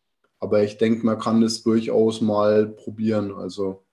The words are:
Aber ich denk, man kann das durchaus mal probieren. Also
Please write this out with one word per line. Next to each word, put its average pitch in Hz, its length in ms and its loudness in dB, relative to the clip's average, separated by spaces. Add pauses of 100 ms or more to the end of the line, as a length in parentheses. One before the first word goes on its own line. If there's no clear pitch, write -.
(400)
Aber 104 220 0
ich 104 160 -2
denk, 113 280 0
man 110 140 0
kann 113 200 0
das 113 240 0
durchaus 113 560 2
mal 107 480 2
probieren. 107 640 -4
Also 95 600 -8